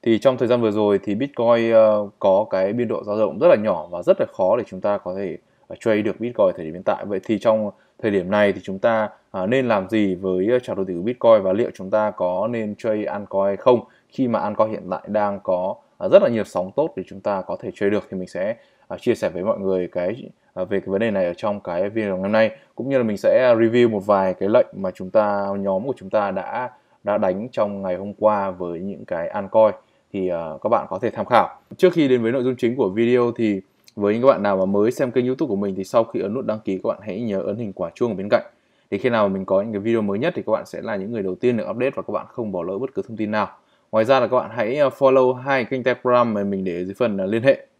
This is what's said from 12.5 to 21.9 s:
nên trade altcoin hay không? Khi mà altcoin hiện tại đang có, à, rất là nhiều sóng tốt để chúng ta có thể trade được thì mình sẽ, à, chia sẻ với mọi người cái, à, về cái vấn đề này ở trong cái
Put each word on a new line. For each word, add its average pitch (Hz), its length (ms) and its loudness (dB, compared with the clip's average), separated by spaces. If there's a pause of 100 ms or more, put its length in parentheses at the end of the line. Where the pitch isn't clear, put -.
nên 110 240 -6
trade 107 300 -4
altcoin 98 400 -4
hay 101 120 0
không? 127 240 6 (280)
Khi 131 200 -2
mà 110 100 0
altcoin 104 320 0
hiện 95 200 -8
tại - 160 -4
đang 101 360 -2
có, 92 320 -2 (240)
à, 92 100 -6
rất 185 140 8
là 139 60 2
nhiều 110 160 -2
sóng 92 320 -4
tốt 156 200 -2
để 92 100 -8
chúng 98 140 -16
ta 98 220 -4
có 90 180 -6
thể 104 140 -8
trade 101 160 0
được 101 200 0
thì 95 80 -8
mình 90 100 -8
sẽ, 101 280 -4 (320)
à, 92 120 -10
chia 120 140 0
sẻ 101 140 -4
với 85 140 -6
mọi 107 160 -2
người 95 340 -2
cái, 92 380 -6 (240)
à, 110 100 -6
về 101 160 -2
cái - 80 -12
vấn 98 120 -2
đề 113 100 0
này 95 160 0
ở 87 80 -4
trong 104 260 -6
cái 92 300 -4